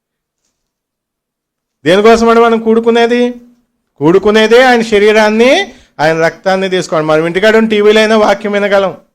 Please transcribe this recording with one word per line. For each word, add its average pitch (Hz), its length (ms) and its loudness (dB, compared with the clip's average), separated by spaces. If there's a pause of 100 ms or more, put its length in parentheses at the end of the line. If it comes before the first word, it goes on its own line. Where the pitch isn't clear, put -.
(1800)
దేనికోసం 214 440 2
అంటే 233 140 2
మనం 226 160 0
కూడుకునేది? 233 760 0 (600)
కూడుకునేదే 214 680 2
ఆయన 247 180 2
శరీరాన్ని, 220 920 0 (280)
ఆయన 160 240 0
రక్తాన్ని 190 440 -4
తీసుకోండి." 175 380 -4
మనం 156 200 0
ఇంటికాడ 190 300 0
ఉండి 220 200 0
టీవీలో 214 240 2
అయినా 220 160 0
వాక్యం 208 360 -2
వినగలం, 196 440 -2 (180)